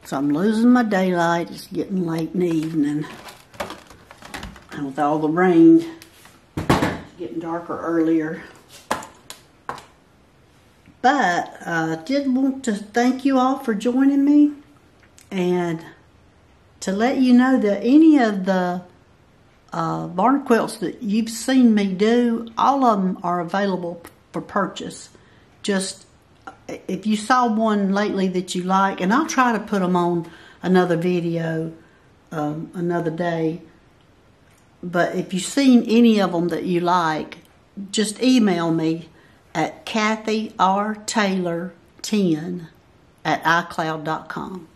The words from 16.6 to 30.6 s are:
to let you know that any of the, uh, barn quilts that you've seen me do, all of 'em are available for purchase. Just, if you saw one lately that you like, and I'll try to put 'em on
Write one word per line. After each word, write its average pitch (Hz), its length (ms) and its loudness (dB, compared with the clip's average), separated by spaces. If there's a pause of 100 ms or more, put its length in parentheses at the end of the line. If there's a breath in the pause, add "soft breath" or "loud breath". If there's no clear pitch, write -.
to 190 100 -4
let 220 260 0
you 254 160 4
know 254 260 6
that 202 240 0
any 302 340 8
of 208 280 2
the, 180 380 0 (880)
uh, 165 340 -4
barn 220 380 0
quilts 226 320 0
that - 260 -8
you've 220 260 -2
seen 254 460 4
me 202 180 2
do, 233 540 2 (100)
all 262 280 2
of 214 140 4
'em 185 240 -2
are 175 180 -2
available 175 600 -4 (300)
for 165 100 -8
purchase. - 680 -6 (540 soft breath)
Just, 190 420 -4 (640)
if - 400 -8
you 214 80 2
saw 247 320 2
one 214 460 0
lately 196 340 0
that 185 260 -4
you 175 100 -4
like, 190 360 0
and 185 140 0
I'll 311 140 2
try 247 260 0
to 208 60 -2
put 202 220 -4
'em 180 140 0
on 170 340 -2 (320 loud breath)